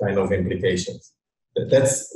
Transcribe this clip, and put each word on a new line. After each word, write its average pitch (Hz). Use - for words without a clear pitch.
kind 98
of 95
implications. 90
Th-, 117
that's -